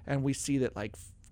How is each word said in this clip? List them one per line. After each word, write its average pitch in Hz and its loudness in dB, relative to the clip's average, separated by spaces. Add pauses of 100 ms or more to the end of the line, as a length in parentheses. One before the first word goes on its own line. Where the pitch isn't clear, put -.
and 139 2
we 135 4
see 139 0
that, 127 2
like, 104 -6 (340)